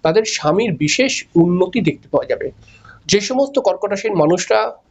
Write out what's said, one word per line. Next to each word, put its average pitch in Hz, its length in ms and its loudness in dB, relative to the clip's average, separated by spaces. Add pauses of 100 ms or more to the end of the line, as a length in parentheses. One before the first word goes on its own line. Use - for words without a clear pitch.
তাদের 180 240 2
স্বামীর 190 480 -2
বিশেষ 156 520 -2 (100)
উন্নতি 180 460 2
দেখতে - 300 -4
পাওয়া 139 140 0
যাবে। 131 260 -4 (540)
যে 185 140 2
সমস্ত 262 400 -2
কর্কট 202 300 0
রাশির 202 220 -4
মানুষরা 180 640 0 (140)